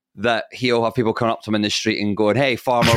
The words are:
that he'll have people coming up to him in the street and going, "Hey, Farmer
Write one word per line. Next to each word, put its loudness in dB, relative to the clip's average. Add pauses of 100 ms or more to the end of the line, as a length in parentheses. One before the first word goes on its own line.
(160)
that -2
he'll 0
have 0
people 0
coming 0
up -6
to -8
him 0
in 0
the 0
street -2
and -2
going, 2
"Hey, 0
Farmer 2